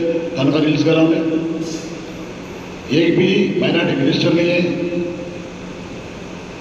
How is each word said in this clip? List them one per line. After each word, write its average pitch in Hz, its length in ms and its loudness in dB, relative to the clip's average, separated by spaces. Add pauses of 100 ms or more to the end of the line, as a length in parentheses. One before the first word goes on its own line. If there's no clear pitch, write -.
(360)
तनख्वाह 147 280 2
रिलीज 151 200 4
करा 160 180 4
उन्हें, 160 200 4 (1800)
एक 165 200 4
भी 190 120 4 (300)
माइनॉरिटी 170 360 2
मिनिस्टर 160 380 2
नहीं 170 140 4
है। 175 120 2 (2000)